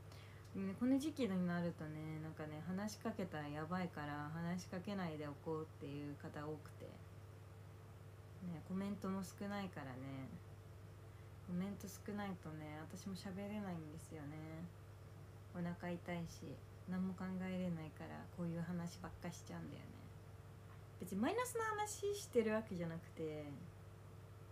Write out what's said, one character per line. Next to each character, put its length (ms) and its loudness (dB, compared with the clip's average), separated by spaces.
ね、 220 4
こ 80 6
の 120 10
時 140 4
期 160 6
に 180 6
な 140 6
る 120 4
と 120 -4
ね、 380 -2
な 60 -2
ん 40 -2
か 140 -2
ね、 200 -2
話 260 2
し 60 -6
か 120 2
け 160 2
た 120 -2
ら 100 0
や 160 0
ば 180 2
い 60 4
か 180 -2
ら、 280 0
話 280 2
し 60 -8
か 120 -2
け 160 0
な 120 4
い 100 0
で 80 0
お 80 -2
こ 240 0
う 40 2
っ 40 0
て 60 -2
い 240 -2
う 60 -4
方 300 -4
多 100 0
く 160 -8
て。 140 -8
ね、 160 -2
コ 60 2
メ 140 4
ン 80 2
ト 120 0
も 160 4
少 240 -2
な 140 2
い 60 0
か 120 -4
ら 60 -2
ね。 420 -2
コ 60 0
メ 140 6
ン 100 0
ト 120 -4
少 240 -4
な 140 2
い 40 2
と 80 -4
ね、 300 -4
私 280 -4
も 60 0
喋 340 -2
れ 120 2
な 120 2
い 40 2
ん 160 -2
で 60 -6
す 140 -8
よ 100 -4
ね。 420 -4
お 40 0
腹 340 2
痛 220 0
い 40 2
し、 260 -6
何 180 4
も 80 2
考 100 -2
え 160 2
れ 120 4
な 120 2
い 80 -4
か 140 -6
ら、 200 -4
こ 80 2
う 20 4
い 100 2
う 60 2
話 380 2
ば 80 -4
っ 40 -4
か 100 0
し 140 -8
ち 80 -4
ゃ 20 -2
う 40 -4
ん 100 -4
だ 60 -6
よ 60 -8
ね。 60 -8
別 140 0
に 60 4
マ 100 8
イ 40 4
ナ 100 6
ス 120 0
の 80 6
話 500 4
し 120 -2
て 160 8
る 100 6
わ 160 6
け 60 -2
じ 100 2
ゃ 20 2
な 100 0
く 140 -6
て、 340 -2